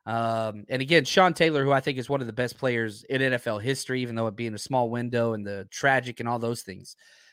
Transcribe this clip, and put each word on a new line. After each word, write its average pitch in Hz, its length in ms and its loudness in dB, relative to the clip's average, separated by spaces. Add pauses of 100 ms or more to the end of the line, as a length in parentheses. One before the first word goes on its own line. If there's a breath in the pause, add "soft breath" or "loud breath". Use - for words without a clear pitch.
Um, 113 640 -2
and 131 120 -2
again, 147 220 6
Sean 185 300 4
Taylor, 156 300 2
who 139 80 4
I 135 80 6
think 135 180 -2
is 120 120 -6
one 139 100 0
of 123 80 -4
the 110 60 -8
best 120 240 -4
players 113 480 -2
in 131 160 -2
N 131 120 2
F 120 140 -2
L 107 120 -2
history, 127 420 -2
even 120 140 -4
though 113 120 0
it 104 80 -4
being 113 180 -4
a 104 40 -10
small 123 320 0
window 120 440 0
and 107 120 -6
the 101 260 -8
tragic 127 480 0
and 120 80 -4
all 120 120 -2
those 117 220 -2
things. 95 360 -14 (360 soft breath)